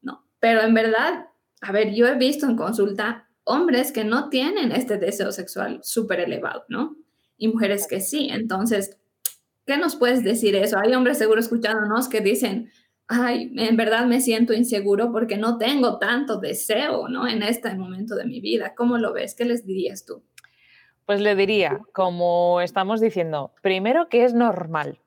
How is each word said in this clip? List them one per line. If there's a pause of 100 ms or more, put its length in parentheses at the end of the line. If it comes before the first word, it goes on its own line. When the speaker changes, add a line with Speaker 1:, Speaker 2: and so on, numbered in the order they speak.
Speaker 1:
¿no? (140)
Pero
en
verdad, (340)
a
ver,
yo
he
visto
en
consulta (140)
hombres
que
no
tienen
este
deseo
sexual
súper
elevado,
¿no? (440)
Y
mujeres
que
sí.
Entonces, (680)
¿qué
nos
puedes
decir
eso?
Hay
hombres
seguro
escuchándonos
que
dicen, (380)
"Ay,
en
verdad
me
siento
inseguro
porque
no
tengo
tanto
deseo,
¿no?
En
este
momento
de
mi
vida".
¿Cómo
lo
ves?
¿Qué
les
dirías
tú? (840)
Speaker 2:
Pues
le
diría, (120)
como
estamos
diciendo,
primero
que
es
normal.